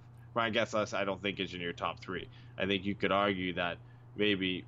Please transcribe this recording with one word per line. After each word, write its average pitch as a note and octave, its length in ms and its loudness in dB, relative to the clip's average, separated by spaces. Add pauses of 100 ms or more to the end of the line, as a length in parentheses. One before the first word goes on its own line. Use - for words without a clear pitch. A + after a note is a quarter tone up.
(320)
Ryan A#2 220 2
Getzlaf, G#2+ 400 2
I G2 100 0
don't F#2+ 160 -2
think, G2 200 -2
is F2+ 120 -2
in F2+ 80 -6
your F2 140 -4
top F2 260 -4
three. F2+ 260 -6 (300)
I - 80 0
think F#2+ 220 2
you G2+ 80 0
could F#2 180 2
argue F#2+ 420 2
that F2 220 -2 (400)
maybe F#2+ 520 2